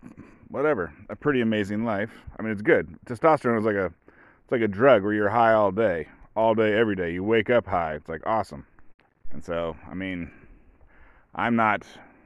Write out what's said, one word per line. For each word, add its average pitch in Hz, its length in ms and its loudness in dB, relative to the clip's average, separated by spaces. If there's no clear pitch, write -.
whatever, 123 420 -2
a 101 60 -10
pretty 139 240 -2
amazing 107 460 -2
life. 110 260 -4
I - 40 -14
mean, 110 100 -6
it's 104 100 -6
good. 104 440 0
Testosterone 123 540 0
is 104 40 -2
like 107 140 0
a, 95 80 0
it's - 640 -14
like 131 80 0
a 110 80 2
drug 104 360 6
where 104 100 0
you're 104 160 2
high 113 240 4
all 107 180 4
day, 92 380 0
all 113 180 2
day, 107 200 2
every 107 240 2
day. 85 160 -4
You 90 100 -6
wake 110 260 0
up 120 160 2
high. 85 280 -2
It's, 76 160 -12
like, 80 180 -8
awesome. 98 380 -4
And 78 100 -4
so, 85 360 -6
I - 40 -14
mean, 90 360 -8
I'm 113 220 -2
not, 110 320 0